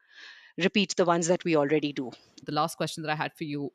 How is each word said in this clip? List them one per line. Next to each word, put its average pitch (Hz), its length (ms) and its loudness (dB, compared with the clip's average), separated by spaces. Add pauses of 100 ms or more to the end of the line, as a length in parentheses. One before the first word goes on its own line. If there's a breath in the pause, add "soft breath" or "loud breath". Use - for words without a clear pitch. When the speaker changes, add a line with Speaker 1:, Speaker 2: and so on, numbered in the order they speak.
(580 loud breath)
Speaker 1:
repeat 185 400 0
the 185 80 4
ones 170 220 2
that 175 180 2
we 165 100 2
already 143 380 2
do. 127 180 -6 (320 loud breath)
Speaker 2:
The 151 80 -10
last 151 240 0
question 160 280 -6
that 156 80 -2
I 151 40 0
had 143 220 -4
for 170 80 -8
you, 143 300 -6